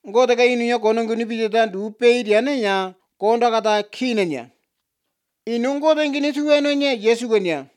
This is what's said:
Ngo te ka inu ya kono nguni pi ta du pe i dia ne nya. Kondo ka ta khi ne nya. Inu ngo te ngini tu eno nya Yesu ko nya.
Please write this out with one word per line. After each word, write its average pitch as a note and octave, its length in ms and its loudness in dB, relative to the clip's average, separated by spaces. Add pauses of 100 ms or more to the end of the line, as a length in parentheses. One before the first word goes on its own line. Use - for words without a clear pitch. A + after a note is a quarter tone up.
Ngo A#3 200 2
te A#3+ 80 2
ka B3 100 4
inu A#3+ 200 2
ya A#3+ 140 0
kono A3+ 240 0
nguni A3+ 220 -4
pi A3+ 240 -4
ta A3+ 180 2
du G3+ 240 -8
pe A#3+ 280 2
i A#3+ 40 -4
dia G#3 180 2
ne C#4 180 -4
nya. F#3+ 340 -2 (260)
Kondo A#3 320 2
ka A3 100 0
ta G#3 220 0
khi B3 320 -4
ne G3+ 100 0
nya. B2+ 240 -8 (960)
Inu A#3 300 -2
ngo D4+ 200 2
te D4+ 140 0
ngini C#4+ 240 -2
tu D4 180 -4
eno D4 220 2
nya C#4 220 0
Yesu A#3 320 0
ko A3 100 2
nya. D#3+ 400 -2